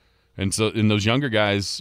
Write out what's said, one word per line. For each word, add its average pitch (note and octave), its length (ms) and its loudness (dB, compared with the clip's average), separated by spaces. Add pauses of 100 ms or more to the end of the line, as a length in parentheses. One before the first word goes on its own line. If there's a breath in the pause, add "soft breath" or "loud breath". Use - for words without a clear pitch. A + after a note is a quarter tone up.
(360)
and G2 160 -2
so, A2 160 0
and G#2 220 2
those G#2 160 2
younger B2+ 240 0
guys G2+ 500 0